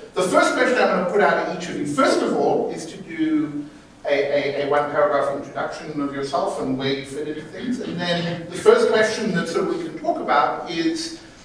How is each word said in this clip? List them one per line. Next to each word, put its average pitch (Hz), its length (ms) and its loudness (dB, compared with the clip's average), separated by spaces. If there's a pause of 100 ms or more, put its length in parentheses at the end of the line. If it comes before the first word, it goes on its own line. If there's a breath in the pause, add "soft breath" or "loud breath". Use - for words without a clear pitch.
(140 loud breath)
the - 80 0
first - 320 4
question 247 240 2
I'm 190 220 2
gonna 185 120 0
put 208 80 2
out - 280 4
to - 100 -4
each - 100 -8
of - 100 -6
you, - 80 -4
first - 360 2
of - 120 0
all, - 380 2
is - 140 -8
to - 160 -12
do 156 640 -2 (400 loud breath)
a, 143 560 2
a, 143 40 0
a 139 40 0
one 147 200 2
paragraph 147 460 2
introduction - 640 -6
of 139 140 -2
yourself 139 480 -2
and 131 160 -2
where 135 160 0
you 135 100 -4
fit 143 240 -8
into 156 140 -6
things. - 400 -6
And 170 180 -6
then 170 500 -2
the 180 60 -10
first 226 340 6
question 220 440 2
that - 160 0
sort - 180 -2
of 339 100 -2
we - 60 -6
can - 160 -8
talk - 220 -2
about - 500 2
is, 165 480 -2 (260 loud breath)